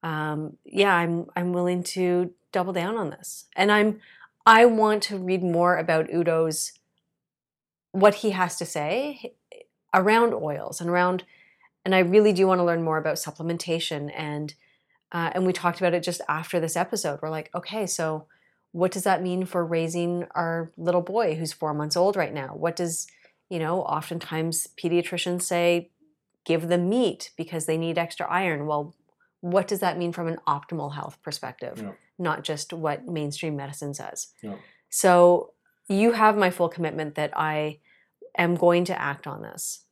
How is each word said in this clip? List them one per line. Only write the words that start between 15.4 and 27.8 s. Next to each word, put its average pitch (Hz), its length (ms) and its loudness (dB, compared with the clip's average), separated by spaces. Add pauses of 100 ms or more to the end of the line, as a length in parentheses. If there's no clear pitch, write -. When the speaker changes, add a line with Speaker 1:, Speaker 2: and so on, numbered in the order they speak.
Speaker 1:
we 185 80 2
talked 175 260 -2
about 175 140 2
it 170 100 0
just 175 240 -6
after 160 320 -4
this 160 160 -2
episode. 175 460 -4
We're 156 80 -6
like, 156 240 -8
"Okay, 190 320 -6
so 156 400 -4 (460)
what 175 200 0
does 185 120 -6
that 190 180 2
mean 185 240 -2
for 175 180 -2
raising 170 680 -2
our 165 440 -4
little 175 240 0
boy 185 340 -2
who's 160 180 -6
four 151 220 -4
months 151 200 -4
old 190 200 2
right 170 180 -2
now? 139 220 -10
What 165 200 -4
does," 170 300 -4 (440)
you 170 100 -6
know, 165 240 -2
oftentimes 160 920 -4
pediatricians 175 680 -2
say, 175 460 0 (560)
"Give 165 220 0
them 175 220 2
meat 226 480 0
because 165 300 -6
they 160 100 0
need 165 220 -2